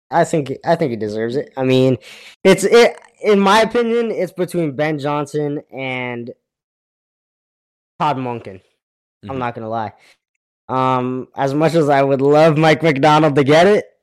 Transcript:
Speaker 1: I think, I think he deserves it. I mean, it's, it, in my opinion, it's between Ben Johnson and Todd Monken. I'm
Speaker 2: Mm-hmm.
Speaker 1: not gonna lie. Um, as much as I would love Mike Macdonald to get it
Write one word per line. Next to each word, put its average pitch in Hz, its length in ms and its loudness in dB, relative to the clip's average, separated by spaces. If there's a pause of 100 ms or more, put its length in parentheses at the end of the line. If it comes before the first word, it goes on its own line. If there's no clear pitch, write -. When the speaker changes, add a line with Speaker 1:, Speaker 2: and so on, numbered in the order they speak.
(100)
Speaker 1:
I 165 140 2
think, 143 280 -4 (120)
I 165 120 0
think 160 140 -2
he 117 60 -4
deserves 110 400 -4
it. - 200 -8
I 131 80 -4
mean, 131 320 2 (480)
it's, 190 200 4
it, 233 320 4 (260)
in 202 180 2
my 196 220 4
opinion, 226 500 -2
it's 170 200 -4
between 165 440 -4
Ben 151 220 -2
Johnson 147 640 -4 (100)
and 123 600 -8 (1700)
Todd 151 200 -2
Monken. 117 420 -10 (640)
I'm 104 80 -14
Speaker 2:
Mm-hmm. 135 80 -10
Speaker 1:
not 120 160 -6
gonna 113 140 -12
lie. 110 240 -8 (760)
Um, 127 680 -2
as 135 180 -4
much 156 200 0
as 156 140 2
I 139 140 2
would 139 180 0
love 147 380 4
Mike 156 240 2
Macdonald 151 540 2
to 143 80 2
get 156 220 4
it 202 200 2 (160)